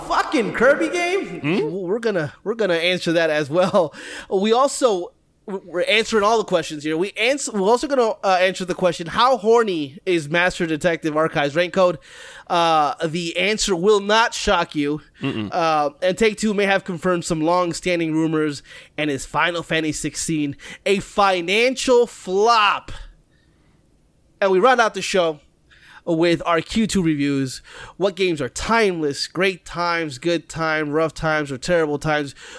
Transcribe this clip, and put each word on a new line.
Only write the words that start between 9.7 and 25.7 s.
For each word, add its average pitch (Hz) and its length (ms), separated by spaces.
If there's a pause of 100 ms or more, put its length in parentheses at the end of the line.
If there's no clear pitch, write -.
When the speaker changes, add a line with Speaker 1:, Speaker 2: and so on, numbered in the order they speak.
Speaker 1:
is 170 220
Master 175 380
Detective 160 500
Archives 151 380
rank 175 200
code? 180 240 (500)
Uh, 160 460 (120)
the 165 300
answer 202 400
will 202 240
not 220 340
shock 175 400
you. 147 260 (200)
Speaker 2:
Mm-mm. 110 320
Speaker 1:
Uh, 156 380 (120)
and 185 160
Take-Two 214 360
may 202 120
have 196 180
confirmed 175 400
some 160 160
long-standing 170 720
rumors, 156 500 (360)
and 151 120
is 135 160
Final 165 360
Fantasy 156 300
sixteen 147 640 (300)
a 202 140
financial 214 1080
flop? 202 840 (1500)
And 196 100
we 185 80
round 247 220
out 214 140
the 190 80
show 165 380 (640)